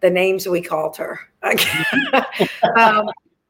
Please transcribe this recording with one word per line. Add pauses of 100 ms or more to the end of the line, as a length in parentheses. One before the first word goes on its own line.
the
names
we
called
her. (220)
<laughs> (1200)
Um, (420)